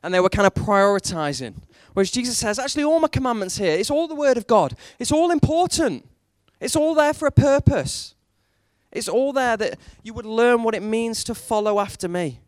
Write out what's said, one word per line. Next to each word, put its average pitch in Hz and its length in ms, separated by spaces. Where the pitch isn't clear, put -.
And 175 120
they 180 80
were 190 80
kind 202 180
of 190 60
prioritizing. 180 1000
Whereas 196 180
Jesus 240 280
says, 214 200
"Actually, 285 280
all 320 160
my 311 80
commandments 233 480
here, 185 160
it's 202 180
all 311 160
the 311 80
word 277 220
of 220 100
God. 190 300
It's 247 140
all 320 180
important. 320 800
It's - 160
all 311 180
there 302 180
for 302 140
a 269 40
purpose. 277 840
It's 240 160
all 262 240
there 247 240
that 208 200
you 220 120
would 208 120
learn 233 380
what 226 100
it 190 80
means 220 440
to 226 100
follow 208 460
after 196 260
me." 170 400